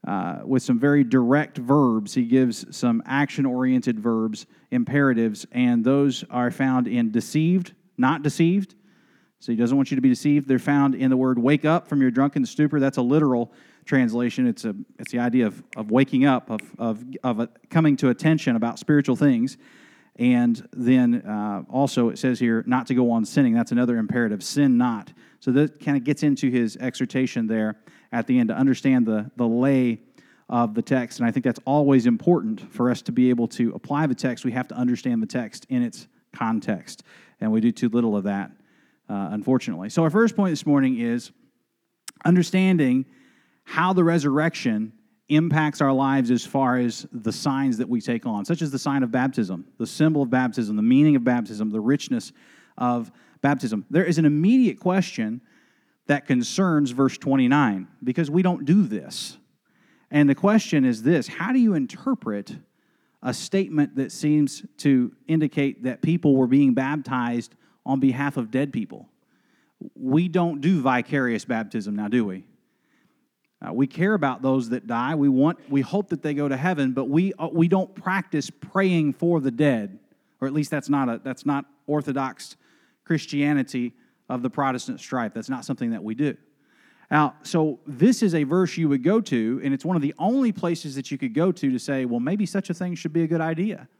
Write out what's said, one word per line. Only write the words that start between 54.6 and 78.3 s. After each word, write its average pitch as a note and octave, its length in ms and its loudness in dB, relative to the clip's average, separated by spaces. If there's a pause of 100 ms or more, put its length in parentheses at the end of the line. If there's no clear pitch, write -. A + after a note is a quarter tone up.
question B2 600 -2 (680)
that C#3+ 200 0
concerns D3 640 0
verse C3 260 0
twenty-nine C3 720 2 (160)
because C#3+ 260 -2
we F3 120 2
don't F3+ 240 0
do F#3+ 160 4
this. G2+ 560 -6 (720)
And D3 180 4
the C3+ 60 4
question G3 500 2
is A2+ 180 0
this: C#3 260 2
how G3+ 240 -6
do C4 60 2
you A3 160 4
interpret B2+ 800 -4 (680)
a B2+ 100 -4
statement D#3 640 -2
that C3+ 160 -4
seems D3+ 540 0 (120)
to B2+ 340 2 (160)
indicate D3 560 -2
that B2+ 180 -4
people D#3 340 4
were C3 120 4
being C3+ 260 4
baptized B2+ 800 -4 (320)
on C3+ 140 0
behalf C#3 360 0
of A2+ 140 -6
dead C3 220 -2
people? - 360 -10 (840)
We D3 340 0
don't E3+ 320 0
do E3 220 2
vicarious B2 640 0
baptism G#2+ 520 -6
now, G#2 120 -6
do A#2 180 0
we? F#2+ 180 -10 (1200)
Uh, - 80 -10
we C3 140 0
care F#3+ 280 -2
about C#3 280 -2
those C3 280 0
that A#2 180 -6
die. A#2+ 260 -2
We C#3+ 140 2
want, C#3 300 2 (120)
we C#3 120 0
hope G3 260 -4
that E3 120 -4
they D3 140 -4
go D3 140 -2
to C3+ 80 -2
heaven, C#3+ 360 -2
but B2+ 120 -4
we, E3+ 300 0
uh, D#3+ 180 -8
we E3+ 160 2
don't F#3+ 260 0
practice F#3 560 -4